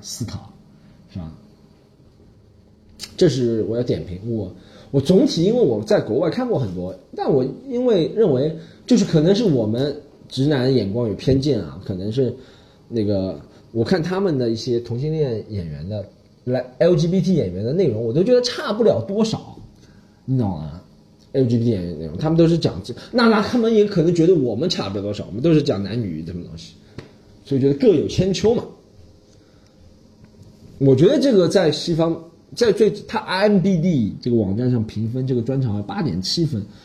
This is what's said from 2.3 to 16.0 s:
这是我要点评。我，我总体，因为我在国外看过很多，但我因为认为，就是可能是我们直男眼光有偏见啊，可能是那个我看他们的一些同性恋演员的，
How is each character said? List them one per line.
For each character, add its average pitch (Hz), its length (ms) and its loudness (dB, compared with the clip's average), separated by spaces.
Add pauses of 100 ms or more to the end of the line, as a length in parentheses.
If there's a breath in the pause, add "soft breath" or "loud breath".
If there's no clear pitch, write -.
这 180 100 4
是 120 360 0
我 107 140 -4
要 123 60 0
点 87 220 -4
评。 85 140 -12 (120)
我， 101 200 -6 (380 loud breath)
我 139 100 0
总 185 280 4
体， 165 160 0
因 208 120 2
为 247 60 2
我 113 220 2
在 - 180 2
国 107 160 -2
外 165 120 0
看 247 180 -4
过 208 100 -2
很 110 160 -4
多， 90 220 -8 (200)
但 381 160 -2
我 131 140 2 (240)
因 247 160 -2
为 196 300 2
认 220 180 4
为， 147 240 0 (300 loud breath)
就 247 100 6
是 190 80 4
可 160 160 2
能 185 140 4
是 233 80 0
我 131 240 2
们 127 280 -2 (320)
直 131 200 -2
男 135 260 2
眼 101 180 0
光 120 160 -2
有 101 60 -2
偏 131 260 2
见 131 220 0
啊， 78 240 -12
可 104 80 -6
能 95 180 -6
是 120 220 0 (560 loud breath)
那 113 140 -2
个 95 360 -2 (320 loud breath)
我 117 120 0
看 185 180 2
他 180 180 -2
们 180 180 0
的 120 120 0
一 117 60 -2
些 117 240 -2
同 117 200 -6
性 151 120 -4
恋 135 380 -2
演 95 180 -8
员 76 200 -12
的， 101 180 -6 (380)